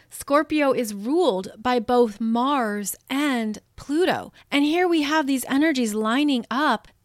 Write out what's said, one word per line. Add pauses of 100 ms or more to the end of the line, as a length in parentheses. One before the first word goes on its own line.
Scorpio
is
ruled
by
both
Mars (120)
and (180)
Pluto. (180)
And
here
we
have
these
energies
lining
up (140)